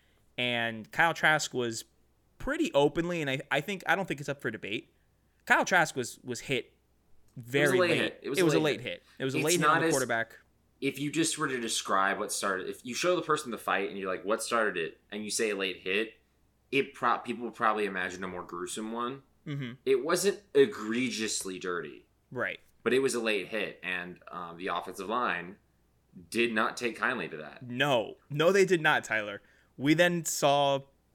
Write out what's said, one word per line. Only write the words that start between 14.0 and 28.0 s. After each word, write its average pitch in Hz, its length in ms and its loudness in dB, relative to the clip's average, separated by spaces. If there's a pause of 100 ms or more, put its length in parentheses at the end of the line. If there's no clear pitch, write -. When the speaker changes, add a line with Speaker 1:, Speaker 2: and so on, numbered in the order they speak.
Speaker 2:
like, 85 140 -4
"What 107 180 0
started 107 400 0
it?" - 160 -6 (140)
and 107 140 -8
you 104 40 -8
say 110 200 0
a 101 60 -2
late 92 240 -4
hit, 104 340 -2 (580)
it 135 220 0
pro-, 120 240 2
people 120 260 -8
will 113 80 -6
probably 107 340 0
imagine 92 380 -4
a 92 60 -6
more 90 140 -8
gruesome 90 500 -8
one. 120 280 -6 (240)
Speaker 1:
Mm-hmm. 139 260 -8 (140)
Speaker 2:
It 135 200 2
wasn't 180 340 2 (160)
egregiously 110 1040 2
dirty. 85 460 -6 (260)
Speaker 1:
Right. 104 300 -6 (220)
Speaker 2:
But 113 100 2
it 131 60 6
was 131 140 2
a 120 60 -2
late 107 300 0
hit, 101 340 -4
and, 90 360 -6 (120)
um, 85 260 -12
the 95 100 -8
offensive 92 420 -6
line 98 480 -2 (720)
did 117 240 0
not 110 240 0
take 117 220 -4
kindly 110 300 -2
to 78 80 -10
that. 76 320 -14
Speaker 1:
No. 123 460 2 (140)